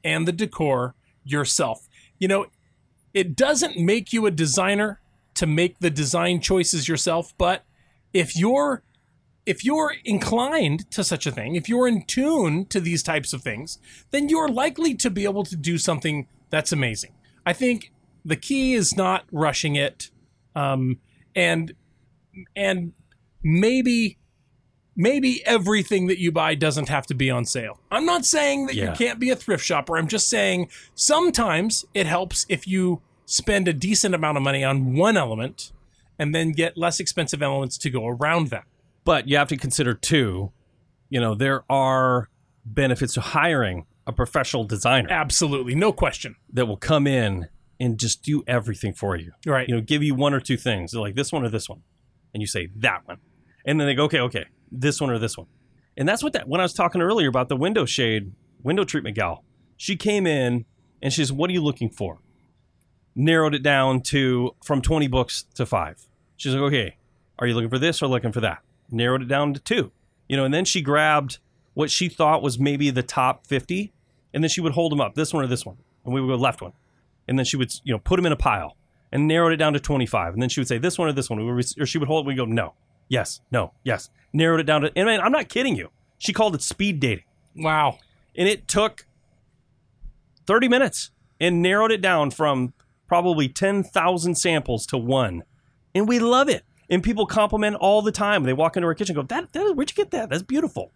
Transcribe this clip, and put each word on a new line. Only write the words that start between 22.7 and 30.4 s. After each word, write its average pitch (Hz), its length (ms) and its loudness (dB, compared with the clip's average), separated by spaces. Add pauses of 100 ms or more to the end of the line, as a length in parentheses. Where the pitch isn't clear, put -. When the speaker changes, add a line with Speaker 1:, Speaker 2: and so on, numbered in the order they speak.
Speaker 1:
maybe, 226 760 2 (760)
maybe 254 520 2
everything 202 600 2
that 180 120 0
you 170 140 0
buy 160 220 2
doesn't 147 340 0
have 143 180 -2
to 139 80 -4
be 131 160 0
on 120 140 0
sale. 113 340 -6 (120)
I'm 254 160 0
not 349 180 2
saying 277 420 2
that 269 80 -6
you 196 100 0
Speaker 2:
Yeah. - 100 -2
Speaker 1:
can't 233 260 -2
be 247 100 2
a 254 60 2
thrift 202 280 -2
shopper. 165 340 -2
I'm 160 100 0
just - 200 0
saying 190 400 0 (260)